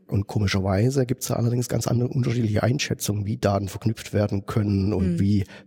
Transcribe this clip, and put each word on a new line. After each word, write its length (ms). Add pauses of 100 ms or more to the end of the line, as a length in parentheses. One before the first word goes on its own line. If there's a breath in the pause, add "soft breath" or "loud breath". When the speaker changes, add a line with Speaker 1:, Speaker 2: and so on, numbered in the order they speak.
Speaker 1:
Und 220
komischerweise 760
gibt's 220
da 80
allerdings 340
ganz 200
andere 200
unterschiedliche 540
Einschätzungen, 640
wie 120
Daten 280
verknüpft 460
werden 340
können 460
und 220
Speaker 2:
Mhm. 60
Speaker 1:
wie 240 (220 loud breath)